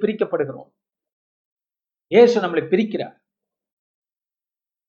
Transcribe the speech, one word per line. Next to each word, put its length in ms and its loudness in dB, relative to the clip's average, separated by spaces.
பிரிக்கப்படுகிறோம். 680 -6
இயேசு 300 6
நம்மளை 280 -2
பிரிக்கிறார், 440 -2